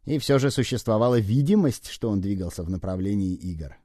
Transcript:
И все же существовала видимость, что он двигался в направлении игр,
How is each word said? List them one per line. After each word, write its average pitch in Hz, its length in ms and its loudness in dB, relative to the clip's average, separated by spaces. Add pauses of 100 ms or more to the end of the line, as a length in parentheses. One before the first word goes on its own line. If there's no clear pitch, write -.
И 143 120 0
все 135 200 4
же 131 120 2
существовала 120 680 2
видимость, 139 680 2
что - 220 -6
он 101 120 0
двигался 92 420 -4
в 82 60 -6
направлении 92 640 -2
игр, 80 520 -8